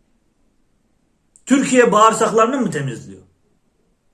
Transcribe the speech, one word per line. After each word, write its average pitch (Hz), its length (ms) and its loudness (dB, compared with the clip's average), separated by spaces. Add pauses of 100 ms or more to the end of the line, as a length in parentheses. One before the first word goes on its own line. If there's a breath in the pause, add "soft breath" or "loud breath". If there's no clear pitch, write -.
(1500)
Türkiye 247 460 2
bağırsaklarını 220 680 2
mı 196 100 -4
temizliyor? 107 520 -10 (920)